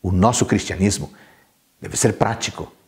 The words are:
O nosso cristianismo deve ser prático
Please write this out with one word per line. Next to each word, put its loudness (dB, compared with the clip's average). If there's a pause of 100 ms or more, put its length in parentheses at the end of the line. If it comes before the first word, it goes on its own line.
O 0
nosso 4
cristianismo 0 (680)
deve -10
ser 2
prático -6 (160)